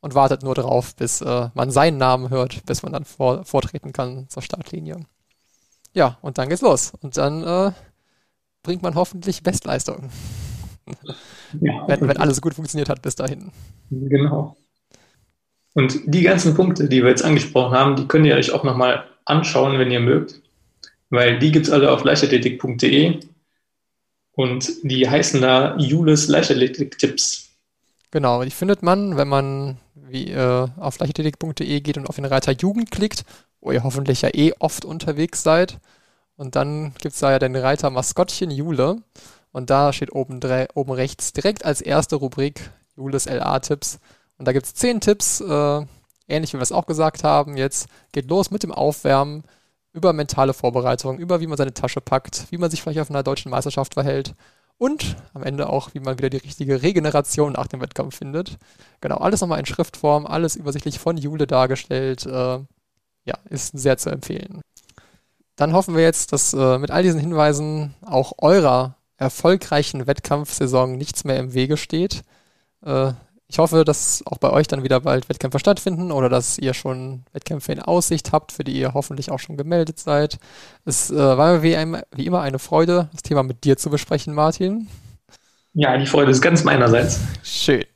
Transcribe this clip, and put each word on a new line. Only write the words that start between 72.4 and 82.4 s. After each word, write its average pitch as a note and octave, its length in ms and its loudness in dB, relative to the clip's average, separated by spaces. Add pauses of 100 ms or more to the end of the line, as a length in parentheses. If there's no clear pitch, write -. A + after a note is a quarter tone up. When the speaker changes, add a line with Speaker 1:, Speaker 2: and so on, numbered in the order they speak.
Speaker 1:
Äh, C3+ 280 0 (360)
ich - 120 -6
hoffe, D#3+ 260 6
dass - 400 0
auch - 140 -8
bei - 100 2
euch D3+ 180 4
dann C3+ 140 -4
wieder C3 200 2
bald C3 280 0
Wettkämpfe C3+ 300 -4
stattfinden F3+ 520 0
oder C3+ 180 2
dass B2 280 0
ihr C3+ 160 -2
schon C3 600 -8
Wettkämpfe C#3 380 -8
in C#3+ 100 -6
Aussicht E3+ 500 0
habt, - 200 -2
für - 120 -10
die C3+ 160 -4
ihr C3 160 -2
hoffentlich C#3 340 -6
auch C3 100 -6
schon D#3 180 -14
gemeldet D#3+ 420 -2
seid. D3 400 -2 (460)
Es, - 260 -4
äh, C#3+ 40 -4
war C#3+ 380 6
mir E3 80 4
wie E3 140 4
ein, D#3+ 260 -4 (140)
wie B2+ 100 -4
immer F3 160 0